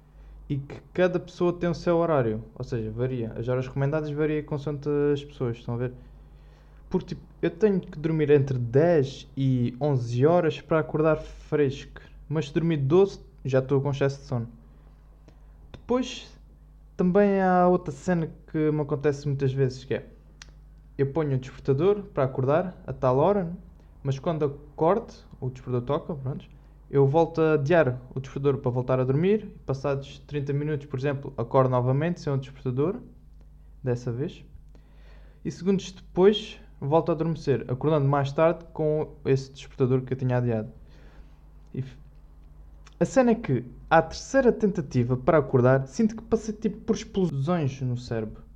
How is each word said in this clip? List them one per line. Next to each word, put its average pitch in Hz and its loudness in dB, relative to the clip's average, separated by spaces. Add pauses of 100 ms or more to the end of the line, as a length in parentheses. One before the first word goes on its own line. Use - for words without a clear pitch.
(480)
e 143 -2
que - -12 (120)
cada 180 2
pessoa 175 -2
tem 175 -4
o 170 -2
seu 170 0
horário. 131 0 (120)
Ou 123 -10
seja, 113 -6
varia. 120 -4
As 117 -6
horas 127 -2
recomendadas 147 -2
variam 151 -2
consoante 143 -6 (240)
as 143 -2
pessoas, 120 -6
estão - -8
a 117 -4
ver? 123 -4 (960)
Porque, - -2
tipo, - -12 (180)
eu 170 0
tenho 196 2
que - -10
dormir 156 0
entre 135 4
dez 139 2
e 127 0
onze 123 2
horas 165 2
para 160 0
acordar 156 2
fresco. - -4 (280)
Mas 151 -2
se - -10
dormir 165 0
doze, 175 2 (240)
já 131 2
estou 131 2
com 139 -2
excesso 139 -2
de - -20
sono. 117 -4 (1200)
Depois, - -6 (680)
também 196 4
há 180 4
outra 180 2
cena 165 -2 (220)
que 151 2
me 151 0
acontece 143 -2
muitas 135 0
vezes, 131 -2
que 117 -6
é... - -6 (920)
Eu 139 2
ponho 143 -2
o 131 0
despertador 170 0
para 143 -2
acordar 139 0 (100)
a 131 -8
tal 131 0
hora, 185 2
né? 175 -8 (460)
Mas 135 -2
quando 156 -2
acordo, 160 -2 (260)
o 127 -6
despertador 123 -6
toca, 151 -4
pronto, 135 -8 (460)
eu 139 4
volto 160 2
a 160 4
adiar 143 4 (160)
o 131 -8
despertador 139 -2
para 131 -2
voltar 127 0
a 127 0
dormir, 180 2
e - -16
passados 139 -6
trinta 143 -6
minutos, 147 -4
por 127 -8
exemplo, 139 -4
acordo 127 2
novamente 135 0
sem 147 -4
o 135 0
despertador, 135 -4 (840)
dessa 123 -2
vez, 131 -8 (1000)
e - -8
segundos 180 -2
depois - 2 (180)
volto 160 0
a 170 0
adormecer, 151 -2
acordando 143 0
mais 139 2
tarde 165 2
com 151 -2
esse 135 0
despertador 131 -2
que 131 -10
eu 127 -4
tinha 127 0
adiado. 120 -2 (1000)
E 131 -8
f-, - -10 (1000)
a - 4
cena 247 4
é 220 4
que, 143 -2 (240)
à - 8
terceira - 2
tentativa 135 0
para 160 4
acordar, 135 4
sinto 220 0
que - -12
passei, 220 -4
tipo, - -4
por - -2
explosões 156 -2
no 123 -4
cérebro, 113 -8 (140)